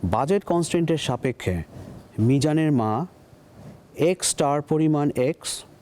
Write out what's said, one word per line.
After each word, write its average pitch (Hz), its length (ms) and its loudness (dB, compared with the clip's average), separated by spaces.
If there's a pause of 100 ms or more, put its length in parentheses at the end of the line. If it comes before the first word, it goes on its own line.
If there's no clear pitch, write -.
বাজেট 135 400 0
কনস্ট্রেন্টের 170 540 0
সাপেক্ষে 120 640 -4 (560)
মিজানের 151 520 2
মা 117 340 0 (920)
এক্স 175 320 0
স্টার 147 340 0
পরিমাণ 151 540 2
এক্স - 480 -4 (180)